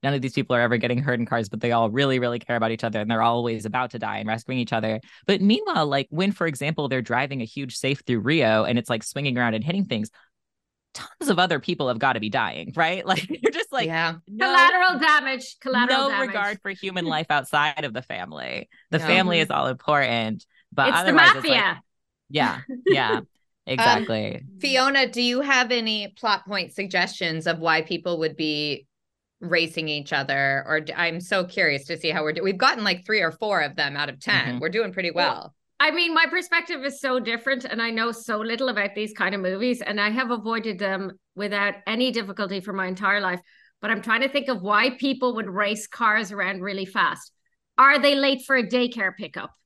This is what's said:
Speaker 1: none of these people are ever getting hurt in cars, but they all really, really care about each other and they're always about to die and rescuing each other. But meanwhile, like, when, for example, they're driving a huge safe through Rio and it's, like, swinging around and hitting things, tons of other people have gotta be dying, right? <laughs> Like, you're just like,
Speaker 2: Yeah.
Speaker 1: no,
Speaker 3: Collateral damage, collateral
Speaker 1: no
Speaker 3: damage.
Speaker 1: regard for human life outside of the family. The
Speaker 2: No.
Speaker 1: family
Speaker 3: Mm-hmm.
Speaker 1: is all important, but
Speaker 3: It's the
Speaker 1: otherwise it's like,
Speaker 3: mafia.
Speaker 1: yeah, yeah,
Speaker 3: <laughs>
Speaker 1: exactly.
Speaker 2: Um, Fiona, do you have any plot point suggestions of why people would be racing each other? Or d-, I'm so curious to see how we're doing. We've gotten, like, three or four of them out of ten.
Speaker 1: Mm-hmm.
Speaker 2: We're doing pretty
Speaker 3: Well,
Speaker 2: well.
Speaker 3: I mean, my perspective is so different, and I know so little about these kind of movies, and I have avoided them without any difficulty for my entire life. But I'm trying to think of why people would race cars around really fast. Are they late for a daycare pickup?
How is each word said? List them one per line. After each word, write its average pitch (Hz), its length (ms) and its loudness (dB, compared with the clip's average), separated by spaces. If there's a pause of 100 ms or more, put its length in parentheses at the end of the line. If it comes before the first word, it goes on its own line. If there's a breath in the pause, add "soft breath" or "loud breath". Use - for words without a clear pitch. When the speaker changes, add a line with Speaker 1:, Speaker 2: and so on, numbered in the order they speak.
Speaker 1:
none 139 100 2
of 135 80 0
these 135 120 -4
people 127 200 0
are 120 60 6
ever 120 160 4
getting 120 260 0
hurt 127 160 0
in 117 80 -2
cars, 117 220 -2
but 110 120 -8
they 120 120 0
all 117 180 4
really, 131 300 2
really 120 180 -2
care 120 160 -4
about 113 160 2
each 113 140 -4
other 110 160 -2
and 107 100 -4
they're 113 120 4
always 117 420 2
about 123 260 -2
to 123 80 -10
die 107 200 -4
and 107 100 -6
rescuing 120 320 -2
each 113 120 -2
other. 110 280 0 (260 loud breath)
But 202 140 2
meanwhile, 226 460 2
like, 139 240 0
when, 185 200 0
for 185 160 -2
example, 147 400 -2
they're 131 160 0
driving 127 400 -2
a - 20 -4
huge 131 320 -10
safe 135 300 -2
through 120 140 2
Rio 110 420 4
and 117 160 2
it's, 120 100 -4
like, 113 140 -2
swinging 139 340 -4
around 120 180 2
and 110 100 -2
hitting 185 220 -2
things, 110 260 -4 (840 soft breath)
tons - 360 -8
of 175 80 4
other 175 220 4
people 147 280 -2
have 117 100 0
gotta 127 200 2
be 107 120 -4
dying, 98 440 -4
right? 170 320 0
<laughs> - 0 -
Like, 190 220 0
you're 294 240 -2
just 392 180 -6
like, 247 160 0
Speaker 2:
Yeah. 165 280 0 (120)
Speaker 1:
no, 214 200 -2
Speaker 3:
Collateral 359 520 6
damage, 277 600 2
collateral 262 440 2
Speaker 1:
no 269 40 2
Speaker 3:
damage. 220 200 0
Speaker 1:
regard 202 340 -2
for 202 80 -6
human 185 340 -6
life 160 260 -2
outside 147 540 2
of 127 80 -4
the 127 100 -6
family. 71 680 -8 (220 soft breath)
The 160 80 2
Speaker 2:
No. 156 80 0
Speaker 1:
family 180 300 4
Speaker 3:
Mm-hmm. 160 60 4
Speaker 1:
is - 80 0
all 147 180 2
important, 120 760 0 (280 soft breath)
but 135 160 2
Speaker 3:
It's - 80 2
the 175 60 2
Speaker 1:
otherwise - 260 6
it's 415 80 8
like, - 80 -6 (160)
Speaker 3:
mafia. 180 220 -2 (480)
Speaker 1:
yeah, 131 300 0 (260)
yeah, 123 340 2 (240)
Speaker 3:
<laughs> - 220 -20
Speaker 1:
exactly. 113 680 2
Speaker 2:
Um, 139 240 -16
Fiona, 269 460 2
do 247 160 -4
you 240 200 2
have 254 280 2
any 220 380 -2
plot 202 380 -2
point 190 260 -4
suggestions 180 720 -2
of 165 140 0
why 160 220 2
people 170 380 -4
would 156 160 -2
be 151 500 -4 (540)
racing 165 480 -2
each 147 240 -6
other? 139 540 0
Or 156 140 0
d-, 156 140 -10
I'm 170 260 -2
so 180 240 -2
curious 156 420 -2
to 170 120 -8
see 165 120 -2
how 156 140 -2
we're 156 80 -2
doing. 165 120 -4
We've 190 140 0
gotten, 254 240 2
like, 180 240 -2
three 214 140 0
or 165 100 0
four 196 300 -2
of 143 160 -4
them 143 200 -2
out 143 120 -2
of 135 100 -12
ten. 185 280 0
Speaker 1:
Mm-hmm. 123 120 -4
Speaker 2:
We're 156 120 -2
doing 202 220 -2
pretty 185 200 -2
Speaker 3:
Well, 170 200 2
Speaker 2:
well. - 220 -10 (260)
Speaker 3:
I 302 120 6
mean, 339 200 0
my 320 160 6
perspective 339 560 -2
is 277 160 -6
so 254 200 0
different, 240 440 -4
and 233 160 -6
I 233 100 -2
know 226 200 -2
so 226 300 -6
little 233 280 -2
about 202 280 -2
these 214 160 -6
kind 196 200 -2
of 202 80 -4
movies, 208 400 -2
and 208 200 -4
I 208 100 2
have 240 220 -2
avoided 220 480 -4
them 190 320 -4 (240)
without 202 380 -2 (120)
any 233 240 0
difficulty 196 480 -6
for 190 140 -8
my 185 160 -2
entire 196 320 0
life. 180 200 -2 (400 soft breath)
But 220 120 -2
I'm 208 100 -2
trying 226 200 2
to 269 60 2
think 277 200 -2
of 226 120 -2
why 208 300 2
people 254 460 -2
would 208 120 -6
race 208 380 -2
cars 214 460 0
around 190 300 -4
really 196 220 -6
fast. 180 460 -2 (480)
Are 277 220 6
they 285 160 4
late 269 280 0
for 269 120 2
a 240 80 2
daycare 240 520 -2
pickup? 180 360 -12 (140)